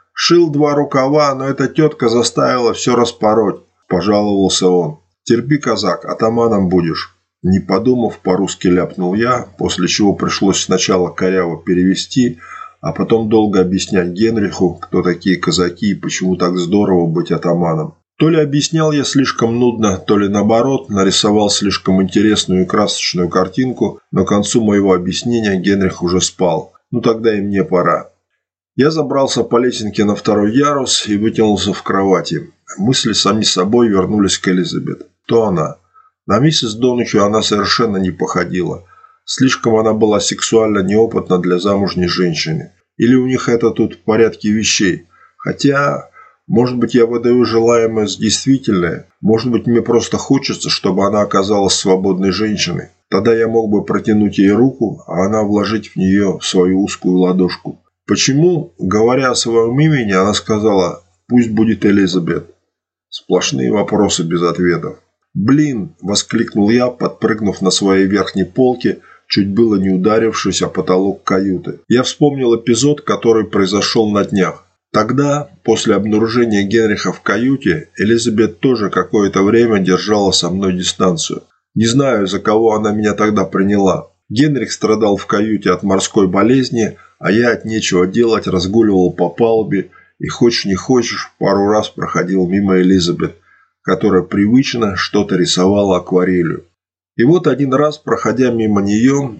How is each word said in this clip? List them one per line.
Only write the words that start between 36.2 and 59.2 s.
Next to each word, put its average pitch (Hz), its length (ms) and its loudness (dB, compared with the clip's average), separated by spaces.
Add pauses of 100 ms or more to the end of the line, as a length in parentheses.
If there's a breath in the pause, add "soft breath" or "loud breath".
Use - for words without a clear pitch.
На 101 120 2
миссис 131 360 0
Донахью 120 500 0
она 107 180 0
совершенно 104 540 0
не 92 140 -2
походила. 90 760 -4 (400 soft breath)
Слишком 123 520 0
она 110 180 2
была 107 260 2
сексуально 107 600 0
неопытна 95 580 0
для 90 200 0
замужней 92 500 0
женщины. 80 640 -4 (240)
Или 120 180 4
у 127 120 2
них 127 220 -2
это 117 220 2
тут 110 240 -2
в - 40 -20
порядке 110 520 0
вещей. 101 560 0 (320 soft breath)
Хотя, - 720 -2 (360 soft breath)
может 123 300 2
быть, 117 180 0
я 117 120 6
выдаю 120 380 2
желаемое 113 600 2
за 95 120 -8
действительное. 107 880 0 (120)
Может 110 300 0
быть, 110 160 -2
мне 117 140 2
просто 113 360 0
хочется, - 540 -2
чтобы 98 360 0
она 104 160 0
оказалась 98 520 0
свободной 95 560 0
женщиной. 92 580 -4 (220)
Тогда 107 240 2
я 113 140 0
мог 113 220 0
бы 101 140 0
протянуть 104 540 0
ей 98 120 4
руку, 113 560 0
а 87 200 -2
она 107 160 0
вложить 104 460 -2
в - 80 -20
нее 95 440 0
свою 92 420 2
узкую 92 360 0
ладошку. 90 600 0 (260)
Почему, 147 720 0
говоря 120 520 2